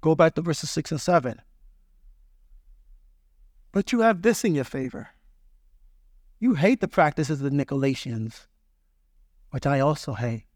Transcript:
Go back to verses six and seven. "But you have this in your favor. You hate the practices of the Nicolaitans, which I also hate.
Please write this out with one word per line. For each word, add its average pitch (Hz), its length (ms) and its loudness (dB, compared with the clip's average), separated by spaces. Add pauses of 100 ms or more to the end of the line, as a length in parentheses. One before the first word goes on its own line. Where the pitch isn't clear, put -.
Go 160 140 2
back 160 200 4
to - 60 -4
verses 165 300 -4
six - 200 -6
and 156 80 -4
seven. 143 420 0 (2250)
"But 196 200 -2
you 240 80 0
have 220 240 4
this 220 200 2
in 180 120 2
your 139 80 0
favor. - 480 -8 (1300)
You 226 160 2
hate 196 260 2
the 190 60 -2
practices 151 520 0
of 139 120 -2
the 139 40 -2
Nicolaitans, 131 920 -4 (1040)
which 139 160 -6
I 139 120 0
also 139 360 -2
hate. 117 400 -6